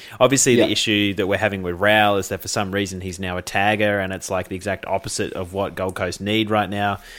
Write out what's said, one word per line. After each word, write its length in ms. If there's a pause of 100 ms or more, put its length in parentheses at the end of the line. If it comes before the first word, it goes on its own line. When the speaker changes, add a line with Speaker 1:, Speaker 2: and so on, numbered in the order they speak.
(180)
Speaker 1:
Obviously, 380
Speaker 2:
Yeah. 100
Speaker 1:
the 60
issue 420
that 140
we're 100
having 240
with 160
Raul 400
is 100
that 140
for 60
some 240
reason 280
he's 200
now 180
a 40
tagger, 600
and 100
it's, 160
like, 200
the 80
exact 300
opposite 480
of 200
what 220
Gold 180
Coast 260
need 300
right 180
now. 300 (200)